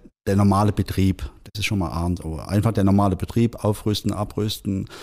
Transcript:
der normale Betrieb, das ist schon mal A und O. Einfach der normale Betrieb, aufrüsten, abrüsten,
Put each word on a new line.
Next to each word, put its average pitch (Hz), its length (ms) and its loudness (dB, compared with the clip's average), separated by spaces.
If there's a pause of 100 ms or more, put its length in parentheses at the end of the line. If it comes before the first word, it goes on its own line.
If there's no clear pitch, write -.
(260)
der 98 120 2
normale 101 340 4
Betrieb, - 580 0 (140)
das - 160 -14
ist 101 60 -2
schon 101 140 -2
mal 87 120 -2
A 85 140 -4
und 87 180 -2
O. 78 140 -8
Einfach 104 340 0
der 98 140 2
normale 98 320 4
Betrieb, - 480 -2
aufrüsten, 104 480 -2
abrüsten, 101 720 -4 (160)